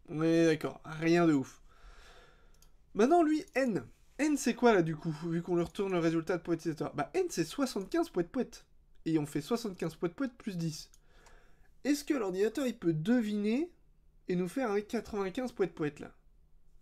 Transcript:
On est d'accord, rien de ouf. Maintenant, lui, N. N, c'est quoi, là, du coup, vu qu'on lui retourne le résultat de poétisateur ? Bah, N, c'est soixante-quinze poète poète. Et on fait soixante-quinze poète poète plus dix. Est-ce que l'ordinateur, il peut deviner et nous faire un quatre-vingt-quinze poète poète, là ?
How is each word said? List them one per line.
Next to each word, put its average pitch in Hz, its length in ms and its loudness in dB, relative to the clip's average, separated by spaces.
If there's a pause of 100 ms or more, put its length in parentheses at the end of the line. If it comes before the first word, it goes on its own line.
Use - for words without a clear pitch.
On 151 140 -4
est 165 240 4
d'accord, 156 380 0
rien 165 420 4
de 156 80 8
ouf. - 280 -2 (1300)
Maintenant, 277 280 6
lui, 302 220 2 (100)
N. 233 320 0 (300)
N, 294 200 2
c'est 233 180 0
quoi, 240 180 6
là, 180 100 6
du 160 140 -2
coup, 165 160 -4
vu 165 300 -4
qu'on 175 140 -2
lui 170 60 2
retourne 196 300 -4
le 180 60 0
résultat 165 400 0
de - 40 -10
poétisateur ? 165 520 -4
Bah, 143 200 -4
N, 359 140 0
c'est 170 160 -4
soixante-quinze 254 640 -4
poète - 220 -4
poète. - 360 -6 (380)
Et 160 140 2
on 147 80 0
fait 147 160 -4
soixante-quinze 190 540 -6
poète 175 180 -4
poète 269 220 -6
plus 185 200 -8
dix. 165 340 -6 (920)
Est-ce 285 200 0
que 311 100 0
l'ordinateur, 220 520 0
il 226 120 -4
peut 170 160 2
deviner 214 760 0 (580)
et 185 80 0
nous 180 120 0
faire 247 220 -2
un 202 100 0
quatre-vingt-quinze 208 720 -4
poète 170 220 -2
poète, 147 260 -4
là ? - 140 -16 (680)